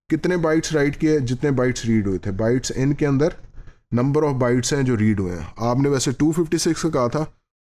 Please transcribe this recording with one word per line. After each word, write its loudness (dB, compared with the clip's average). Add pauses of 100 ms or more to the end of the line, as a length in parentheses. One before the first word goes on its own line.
कितने 0
बाइट्स 0
राइट 2
किए, 2
जितने 0
बाइट्स 0
रीड 2
हुए 0
थे। -4
बाइट्स 0
इन 0
के -2
अंदर 2 (560)
number 2
of 0
bytes 2
हैं 0
जो 0
रीड 2
हुए -4
हैं। -10
आपने 0
वैसे 0
टू 2
फिफ्टी 0
सिक्स -2
का 0
कहा 0
था, -2 (400)